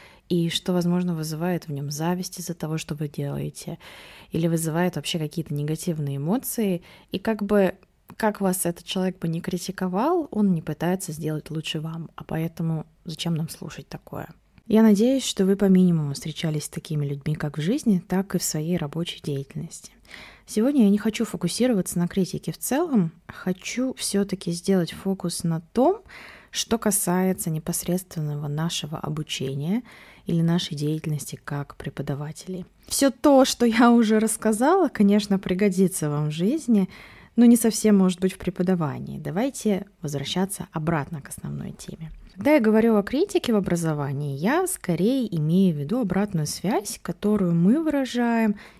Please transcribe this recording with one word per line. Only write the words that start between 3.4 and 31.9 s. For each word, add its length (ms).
или 160
вызывает 480
вообще 240
какие-то 340
негативные 640
эмоции. 640
И 80
как 240
бы, 320
как 240
вас 240
этот 180
человек 360
бы 80
не 120
критиковал, 920
он 240
не 80
пытается 480
сделать 400
лучше 300
вам, 340
а 80
поэтому 640
зачем 300
нам 120
слушать 400
такое? 400
Я 180
надеюсь, 420
что 200
вы 100
по 100
минимуму 480
встречались 500
с 60
такими 360
людьми 300
как 220
в 40
жизни, 460
так 260
и 60
в 40
своей 340
рабочей 440
деятельности. 720
Сегодня 380
я 60
не 80
хочу 280
фокусироваться 720
на 100
критике 440
в 60
целом, 540
хочу 680
все-таки 580
сделать 400
фокус 520
на 180
том, 280
что 260
касается 720
непосредственного 1000
нашего 500
обучения 840
или 160
нашей 340
деятельности 680
как 340
преподавателей. 880